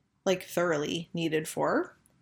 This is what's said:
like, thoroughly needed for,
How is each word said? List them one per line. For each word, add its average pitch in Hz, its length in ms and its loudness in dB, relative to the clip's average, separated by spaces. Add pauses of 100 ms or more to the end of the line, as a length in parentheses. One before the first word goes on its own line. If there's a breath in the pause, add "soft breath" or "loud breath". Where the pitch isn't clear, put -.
(240)
like, 185 220 2
thoroughly 165 680 0
needed 160 320 0
for, 180 520 0 (240)